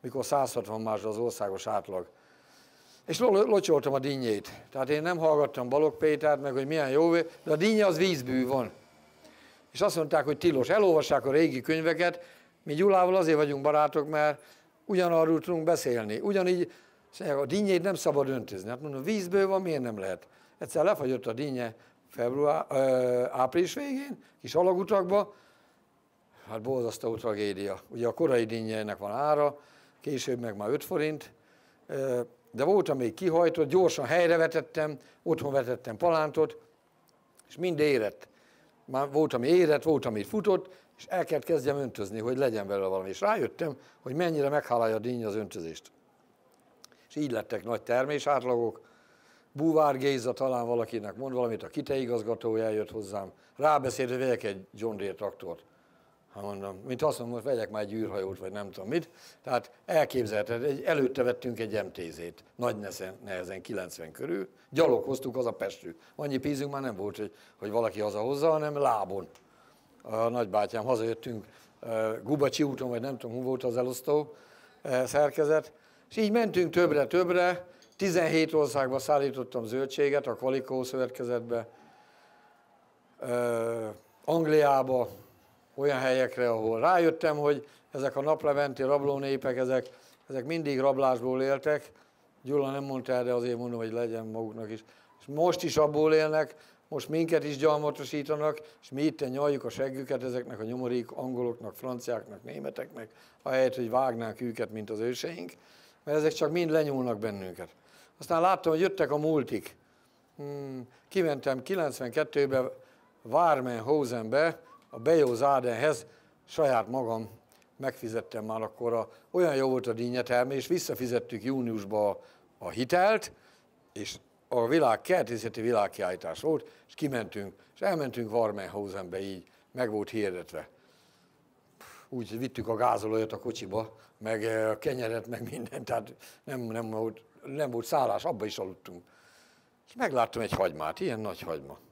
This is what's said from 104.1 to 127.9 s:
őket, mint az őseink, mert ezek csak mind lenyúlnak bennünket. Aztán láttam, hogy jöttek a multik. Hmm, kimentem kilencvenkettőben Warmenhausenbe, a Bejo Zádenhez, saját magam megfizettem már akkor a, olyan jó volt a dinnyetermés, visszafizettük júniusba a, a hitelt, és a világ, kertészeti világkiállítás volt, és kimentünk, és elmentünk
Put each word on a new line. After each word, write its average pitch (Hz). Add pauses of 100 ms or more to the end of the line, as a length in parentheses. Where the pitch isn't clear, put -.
őket, 117
mint 107
az 107
őseink, 120 (500)
mert 147
ezek 156
csak 156
mind 170
lenyúlnak 135
bennünket. 95 (480)
Aztán 165
láttam, 180
hogy 160
jöttek 180
a 147
multik. 147 (600)
Hmm, 139 (200)
kimentem 143
kilencvenkettőben 139 (540)
Warmenhausenbe, 131 (320)
a 123
Bejo 139
Zádenhez, 127 (400)
saját 127
magam 113 (480)
megfizettem 113
már 110
akkor 117
a, 113 (220)
olyan 170
jó 131
volt 127
a 117
dinnyetermés, 123
visszafizettük 123
júniusba 110
a, 95 (380)
a 92
hitelt, 180 (640)
és - (280)
a 117
világ, 135
kertészeti 117
világkiállítás 95
volt, 151 (180)
és -
kimentünk, 110 (220)
és -
elmentünk 127